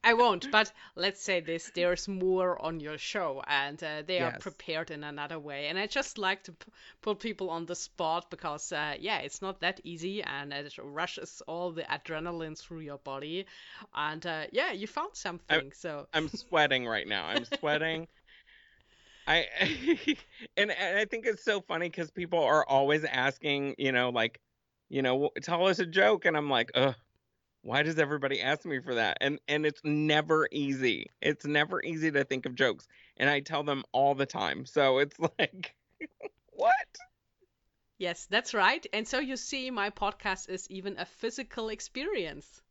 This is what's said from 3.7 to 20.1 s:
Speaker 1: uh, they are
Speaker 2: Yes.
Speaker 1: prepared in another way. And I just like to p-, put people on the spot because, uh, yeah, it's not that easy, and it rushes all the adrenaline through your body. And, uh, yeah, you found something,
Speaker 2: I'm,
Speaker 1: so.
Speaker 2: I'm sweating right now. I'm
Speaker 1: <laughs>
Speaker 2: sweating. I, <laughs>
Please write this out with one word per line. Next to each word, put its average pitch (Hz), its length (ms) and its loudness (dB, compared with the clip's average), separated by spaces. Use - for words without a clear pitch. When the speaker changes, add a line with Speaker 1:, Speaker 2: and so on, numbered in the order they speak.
Speaker 1:
uh, 151 200 -6
they 175 180 0
are 165 80 2
Speaker 2:
Yes. - 20 -4
Speaker 1:
prepared 165 600 -8
in 147 120 -10
another 147 360 -8
way. 143 280 -6
And 170 120 -2
I 208 80 -2
just 269 300 -4
like 196 260 -2
to - 100 -18
p-, - 180 -20
put 208 180 -2
people 196 300 -4
on 165 160 -4
the 170 100 -6
spot - 540 -4
because, 156 420 -8
uh, 151 280 -2
yeah, 196 200 -2
it's - 220 -10
not 190 200 -8
that 190 220 0
easy, 175 400 -6
and 143 300 -6
it 143 240 -8
rushes 156 720 -8
all 175 240 -4
the 160 120 -6
adrenaline 160 760 -6
through 165 240 -14
your 143 180 -12
body. 156 460 -8
And, 156 320 -4
uh, 156 260 -4
yeah, 285 200 0
you 196 160 -6
found 339 280 -6
something, 175 340 -8
Speaker 2:
I'm, 139 240 2
Speaker 1:
so. 147 400 -10
Speaker 2:
I'm 156 160 0
sweating 135 580 2
right 107 200 -2
now. 98 200 -2
I'm 101 160 0
Speaker 1:
<laughs> - 20 -10
Speaker 2:
sweating. 160 640 -2
I, 156 180 4
<laughs> 285 580 2